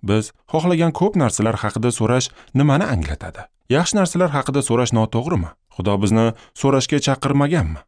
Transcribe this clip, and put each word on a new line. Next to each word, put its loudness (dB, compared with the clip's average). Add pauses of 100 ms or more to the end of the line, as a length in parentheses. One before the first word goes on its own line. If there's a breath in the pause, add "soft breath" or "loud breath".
Biz 0 (160)
xohlagan 0
ko'p 0
narsalar 0
haqida -2
so'rash 0 (260 loud breath)
nimani 2
anglatadi? -6 (240)
Yaxshi 0
narsalar 2
haqida -2
so'rash 0
noto'g'rimi? 0 (240)
Xudo -2
bizni 2 (280 loud breath)
so'rashga 0
chaqirmaganmi? -2